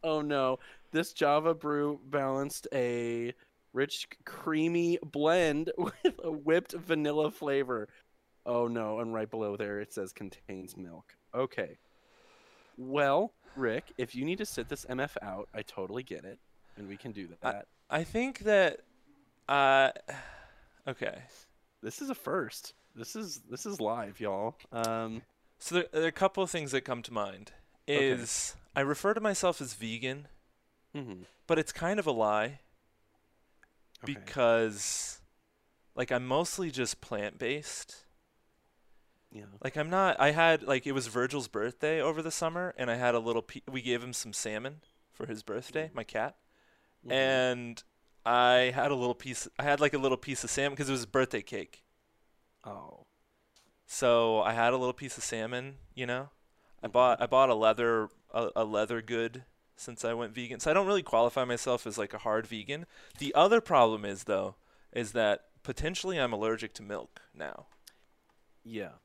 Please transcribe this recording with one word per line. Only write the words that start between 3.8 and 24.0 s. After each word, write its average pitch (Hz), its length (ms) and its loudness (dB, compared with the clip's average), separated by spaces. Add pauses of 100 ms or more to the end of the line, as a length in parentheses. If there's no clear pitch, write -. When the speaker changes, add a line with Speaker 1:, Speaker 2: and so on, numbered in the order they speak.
Speaker 1:
creamy 170 800 0
blend 156 720 2
<laughs> - 40 -6
with - 460 -2
a 165 80 -4
whipped 160 420 2
vanilla 151 580 0
flavor. 135 560 -2 (580)
Oh, 120 220 0
no. 113 320 -2
And 113 160 -4
right 110 140 -4
below 107 280 -4
there, 104 220 -4
it 104 140 -10
says 95 200 -6
contains 95 640 -14
milk. 85 380 -16 (180)
Okay. 120 440 -4 (1000)
Well, 139 560 2 (220)
Rick, 127 420 -2
if 127 160 -4
you 127 120 -4
need 180 120 -2
to 208 80 -6
sit - 240 -8
this - 180 -8
M 127 120 -4
F 143 240 -4
out, 101 320 -8
I 107 80 -8
totally 101 400 -8
get 92 220 -12
it. 98 120 -16 (400)
And 101 100 -14
we 98 80 -12
can 117 160 -14
do 98 160 -12 (160)
Speaker 2:
I, 123 80 0
Speaker 1:
that. 101 160 -10 (220)
Speaker 2:
I 156 160 0
think 254 340 -4
that, 196 420 4 (680)
uh, 135 420 6 (960)
okay. 127 360 -6 (580)
Speaker 1:
This 110 200 -10
is 277 80 -8
a 262 60 -6
first. - 580 -6 (220)
This 113 200 -14
is, 214 340 -10
this 127 160 -12
is 202 140 -8
live, 107 400 -4